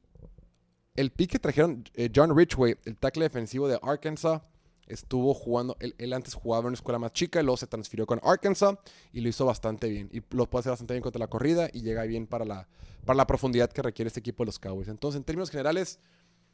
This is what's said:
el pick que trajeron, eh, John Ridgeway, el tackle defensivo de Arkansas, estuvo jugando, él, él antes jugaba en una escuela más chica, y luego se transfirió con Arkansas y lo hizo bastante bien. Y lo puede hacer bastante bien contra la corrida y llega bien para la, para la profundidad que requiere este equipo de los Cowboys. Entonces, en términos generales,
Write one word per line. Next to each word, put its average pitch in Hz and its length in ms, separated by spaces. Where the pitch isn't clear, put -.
el 135 160
pick 180 200
que - 80
trajeron, 143 440
eh, 120 200
John 147 220
Ridgeway, 131 480
el 113 100
tackle 147 280
defensivo 131 440
de 123 140
Arkansas, 156 640
estuvo 127 480
jugando, 123 480
él, 123 160
él 123 160
antes 127 200
jugaba 117 280
en 120 60
una 123 80
escuela 120 220
más 117 140
chica, 170 300
y - 20
luego 127 140
se 123 100
transfirió 107 380
con 117 180
Arkansas 196 520
y - 80
lo 117 100
hizo 131 160
bastante 113 440
bien. 101 240
Y 113 160
lo 123 200
puede 123 120
hacer 127 100
bastante 120 220
bien 123 100
contra 117 160
la 110 80
corrida 156 460
y 120 80
llega 110 220
bien 113 240
para 117 180
la, 98 240
para 131 140
la 135 100
profundidad 123 440
que 143 100
requiere 117 260
este 117 120
equipo 113 240
de - 20
los 104 140
Cowboys. 95 280
Entonces, 143 300
en 135 80
términos 160 240
generales, 151 500